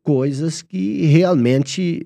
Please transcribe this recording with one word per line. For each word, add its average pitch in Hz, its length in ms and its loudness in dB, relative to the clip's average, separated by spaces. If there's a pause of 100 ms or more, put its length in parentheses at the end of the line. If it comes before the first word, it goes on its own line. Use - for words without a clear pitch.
coisas 143 580 -2
que 190 460 -4
realmente, 160 1000 2